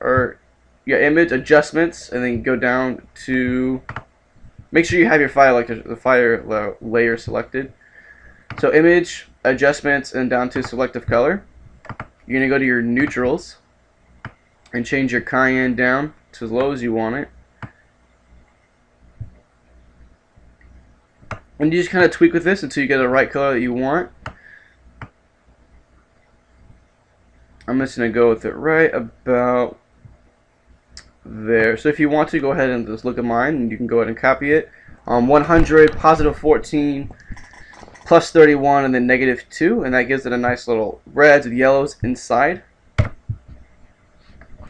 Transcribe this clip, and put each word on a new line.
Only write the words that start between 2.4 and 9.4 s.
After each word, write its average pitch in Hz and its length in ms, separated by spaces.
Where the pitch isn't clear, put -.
go 127 140
down 127 500
to, 127 560
make 170 160
sure 175 120
you 165 100
have 156 120
your 139 80
fire, 135 240
like, 120 140
the 117 300
fire 123 500
la-, 107 340
layer 117 380
selected. 117 560
So 139 120
image, 170 540